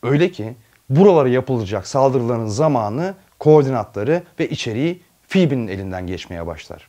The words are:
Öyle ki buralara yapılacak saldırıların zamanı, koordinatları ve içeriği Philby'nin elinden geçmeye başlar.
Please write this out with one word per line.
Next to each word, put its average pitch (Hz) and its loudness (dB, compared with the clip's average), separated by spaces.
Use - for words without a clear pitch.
Öyle 147 2
ki 110 -10
buralara 160 6
yapılacak 117 -2
saldırıların 123 0
zamanı, 131 -2
koordinatları 135 2
ve 160 -2
içeriği 151 -4
Philby'nin 139 0
elinden 92 -8
geçmeye 87 -10
başlar. 82 -14